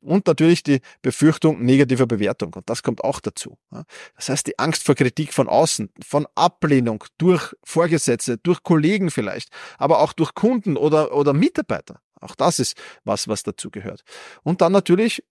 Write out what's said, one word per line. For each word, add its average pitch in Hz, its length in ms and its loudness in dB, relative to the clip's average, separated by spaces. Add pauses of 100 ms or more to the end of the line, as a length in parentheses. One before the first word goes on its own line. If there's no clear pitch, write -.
Und 185 240 0
natürlich 165 360 4
die 139 180 0 (220)
Befürchtung 151 600 2
negativer 131 440 4
Bewertung. 104 480 -4
Und - 160 -12
das 117 120 -6
kommt - 220 -6
auch 135 160 -4
dazu. - 380 -12 (120)
Ja. - 140 -16 (320)
Das - 140 -10
heißt, 143 160 -4
die - 120 -8
Angst 156 240 -2
vor 147 120 2
Kritik 143 400 -2
von 131 140 0
außen, 113 420 0 (140)
von 147 300 -2
Ablehnung 123 720 0 (140)
durch 175 440 0
Vorgesetzte, 147 760 0
durch 170 240 -2
Kollegen 175 480 2
vielleicht, 104 400 -8 (260)
aber 143 240 2
auch 151 140 0
durch - 200 -2
Kunden 208 440 0
oder, 151 360 2
oder 143 200 2
Mitarbeiter. - 680 -2 (200)
Auch - 140 -18
das 165 240 0
ist - 180 -4 (280)
was, 104 240 -4
was 107 140 -4
dazu - 280 -10
gehört. 92 320 -14 (400)
Und 175 180 -2
dann 180 120 4
natürlich 196 580 2